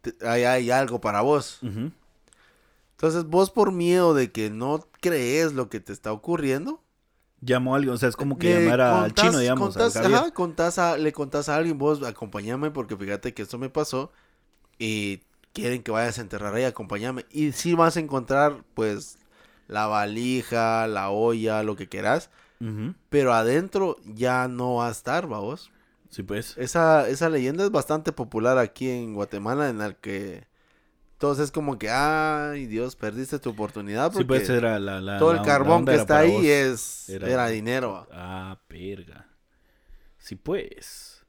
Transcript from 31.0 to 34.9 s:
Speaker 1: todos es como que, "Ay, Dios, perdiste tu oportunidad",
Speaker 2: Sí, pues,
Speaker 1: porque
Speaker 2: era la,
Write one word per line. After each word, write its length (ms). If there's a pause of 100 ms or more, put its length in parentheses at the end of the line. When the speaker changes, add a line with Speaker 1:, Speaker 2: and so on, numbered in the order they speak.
Speaker 1:
todos 220
es 120
como 280
que, 100
"Ay, 760
Dios, 300
perdiste 420
tu 120
oportunidad", 600
Speaker 2:
Sí, 140
pues, 180
Speaker 1:
porque 140
Speaker 2:
era 220
la, 200